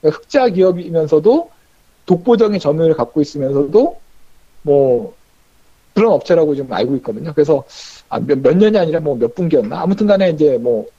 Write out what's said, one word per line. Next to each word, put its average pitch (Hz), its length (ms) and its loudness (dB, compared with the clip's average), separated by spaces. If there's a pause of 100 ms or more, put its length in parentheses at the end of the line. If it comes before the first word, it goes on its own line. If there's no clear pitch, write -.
그러니까 156 220 -2
흑자 254 280 0
기업이면서도 175 1000 0 (560)
독보적인 208 540 0
점유율을 160 360 0
갖고 131 240 -4
있으면서도 143 800 0 (640)
뭐 135 520 0 (800)
그런 226 180 2
업체라고 160 420 2
지금 135 180 -8
알고 113 240 -2
있거든요. 131 380 -8
그래서 147 300 0 (440)
아, - 120 -6
몇, 131 180 -2
몇 156 180 2
년이 214 220 4
아니라 165 220 -2
뭐 151 160 -4
몇 117 180 -2
분기였나? 156 460 -2
아무튼 196 260 -2
간에 190 240 2
이제 151 280 2
뭐 117 280 -2 (120)